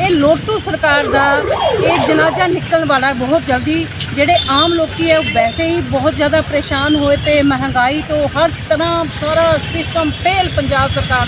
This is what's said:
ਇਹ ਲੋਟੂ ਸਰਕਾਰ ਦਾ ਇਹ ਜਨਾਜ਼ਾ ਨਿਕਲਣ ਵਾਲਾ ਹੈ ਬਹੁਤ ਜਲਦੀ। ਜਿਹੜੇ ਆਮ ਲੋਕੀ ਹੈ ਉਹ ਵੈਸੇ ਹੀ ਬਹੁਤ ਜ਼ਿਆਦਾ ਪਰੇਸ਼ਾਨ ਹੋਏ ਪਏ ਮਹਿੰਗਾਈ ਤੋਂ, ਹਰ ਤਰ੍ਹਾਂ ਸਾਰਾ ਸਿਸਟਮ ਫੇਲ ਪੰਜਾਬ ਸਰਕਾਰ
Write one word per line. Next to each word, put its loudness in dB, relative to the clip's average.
ਇਹ 0
ਲੋਟੂ 2
ਸਰਕਾਰ 0
ਦਾ 2
ਇਹ 2
ਜਨਾਜ਼ਾ 2
ਨਿਕਲਣ 0
ਵਾਲਾ 2
ਹੈ 0
ਬਹੁਤ 0
ਜਲਦੀ। -2
ਜਿਹੜੇ 2
ਆਮ 2
ਲੋਕੀ 0
ਹੈ 4
ਉਹ 0
ਵੈਸੇ 0
ਹੀ 0
ਬਹੁਤ 0
ਜ਼ਿਆਦਾ 0
ਪਰੇਸ਼ਾਨ -2
ਹੋਏ 2
ਪਏ 2
ਮਹਿੰਗਾਈ 0
ਤੋਂ, 0
ਹਰ 0
ਤਰ੍ਹਾਂ 0
ਸਾਰਾ 2
ਸਿਸਟਮ -2
ਫੇਲ 0
ਪੰਜਾਬ 0
ਸਰਕਾਰ -2